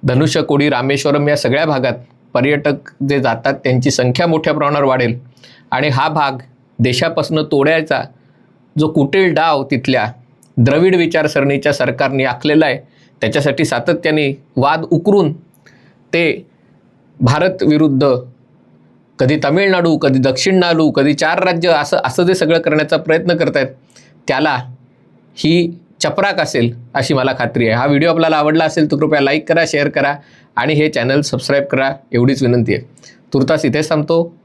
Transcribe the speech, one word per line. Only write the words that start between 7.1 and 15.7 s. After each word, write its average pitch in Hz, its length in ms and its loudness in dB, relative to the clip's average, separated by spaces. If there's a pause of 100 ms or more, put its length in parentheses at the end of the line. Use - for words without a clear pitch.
तोडायचा 151 580 0 (760)
जो 151 120 0
कुटील 165 460 2
डाव 156 380 0
तिथल्या 123 380 0 (480)
द्रविड 151 380 4
विचारसरणीच्या 147 760 0
सरकारने 135 520 -2
आखलेला 147 400 0
आहे, 131 120 -2 (440)
त्याच्यासाठी 139 440 0
सातत्याने 151 680 -2 (260)
वाद 147 340 0
उकरून 190 400 2 (840)